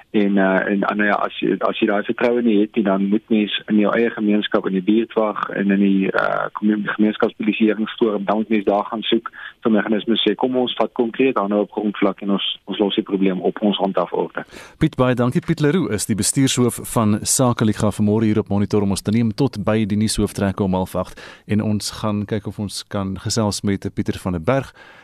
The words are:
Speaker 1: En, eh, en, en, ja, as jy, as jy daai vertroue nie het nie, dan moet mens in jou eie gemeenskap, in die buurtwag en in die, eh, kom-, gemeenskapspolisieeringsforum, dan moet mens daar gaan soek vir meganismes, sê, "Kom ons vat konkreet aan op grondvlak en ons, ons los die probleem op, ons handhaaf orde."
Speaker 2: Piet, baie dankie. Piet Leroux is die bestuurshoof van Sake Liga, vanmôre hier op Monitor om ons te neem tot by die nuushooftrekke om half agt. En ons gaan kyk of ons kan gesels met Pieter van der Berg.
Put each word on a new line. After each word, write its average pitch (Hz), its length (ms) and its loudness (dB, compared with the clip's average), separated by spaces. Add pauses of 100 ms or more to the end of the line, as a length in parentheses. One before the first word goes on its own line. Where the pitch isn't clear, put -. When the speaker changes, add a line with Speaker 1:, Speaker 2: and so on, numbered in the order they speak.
(100)
Speaker 1:
En, 101 280 2
eh, 95 340 2
en, 98 100 0
en, 104 140 -2
ja, 104 180 2
as - 240 -4
jy, 110 200 0
as 101 200 -2
jy 110 80 2
daai 104 160 0
vertroue 120 400 0
nie 110 180 4
het 107 140 0
nie, 110 100 2
dan 98 240 2
moet 107 200 0
mens 107 380 0
in 107 120 2
jou 104 180 2
eie 117 140 2
gemeenskap, 104 560 0
in 101 60 0
die 95 100 0
buurtwag 107 680 0
en 98 200 0
in 98 80 4
die, 98 320 4
eh, 98 420 -2
kom-, 107 320 0
gemeenskapspolisieeringsforum, 107 1400 0
dan 101 120 0
moet 107 120 -2
mens 107 160 0
daar 101 200 2
gaan 110 180 -6
soek 113 280 0 (300)
vir 117 120 0
meganismes, 107 560 0
sê, 101 60 2
"Kom 127 220 -2
ons 123 180 0
vat - 180 -2
konkreet 127 440 0
aan 101 160 0
op 104 180 2
grondvlak 101 520 -2
en 101 80 -4
ons, - 340 -2
ons 95 140 -8
los 101 160 2
die 101 100 0
probleem 95 360 0
op, 92 220 -2
ons 101 140 2
handhaaf 92 360 -2
orde." - 320 -4 (340)
Speaker 2:
Piet, 160 180 0
baie 127 180 2
dankie. 123 260 0
Piet 160 200 -2
Leroux 151 320 2
is 101 140 -4
die 110 100 0
bestuurshoof 123 680 0
van 107 400 0
Sake 120 420 2
Liga, 107 260 0
vanmôre 107 340 2
hier 107 140 2
op 101 100 -2
Monitor 101 340 2
om 98 80 0
ons 92 120 -2
te - 80 -2
neem 113 220 2
tot 110 320 -2
by 110 200 2
die 101 120 -2
nuushooftrekke 101 680 0
om 95 100 2
half 92 240 -2
agt. - 500 -8
En 107 160 0
ons 107 280 -2
gaan 104 340 -4
kyk 104 220 -6
of 104 120 -10
ons 101 300 -8
kan 98 300 -4
gesels 104 440 -2
met 98 320 -2
Pieter 104 240 -4
van 95 140 -4
der 85 100 -4
Berg. 127 300 -2 (320)